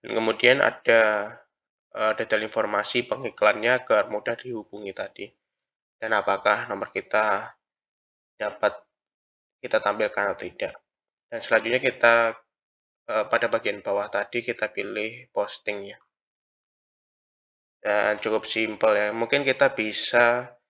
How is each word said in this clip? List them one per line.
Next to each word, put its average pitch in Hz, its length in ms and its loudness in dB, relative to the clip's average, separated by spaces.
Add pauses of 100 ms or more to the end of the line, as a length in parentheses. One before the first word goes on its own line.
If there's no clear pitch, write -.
Dan 110 160 -6
kemudian 113 480 4
ada, 110 680 2 (580)
eh, 110 240 0
detail 110 240 -2
informasi 107 640 -2
pengiklannya 113 800 0
agar 107 240 2
mudah 107 240 -6
dihubungi 107 640 -10
tadi. 98 320 -10 (680)
Dan 110 200 -2
apakah 104 560 0
nomor 101 160 -6
kita 107 640 -2 (840)
dapat 104 360 -2 (880)
kita 120 220 -4
tampilkan 104 500 0
atau - 80 -8
tidak. - 380 -8 (500)
Dan 113 160 -10
selanjutnya 113 380 2
kita, 117 500 4 (760)
eh, 107 180 0
pada 117 220 0
bagian 104 320 -2
bawah 101 320 -2
tadi 110 320 -4
kita 113 240 -6
pilih 107 640 -8
posting 101 580 -6
ya. - 80 -20 (1800)
Dan 104 400 0
cukup 107 240 -2
simpel 110 500 0
ya. 104 160 2
Mungkin 117 320 -2
kita 135 300 2
bisa 120 800 0 (180)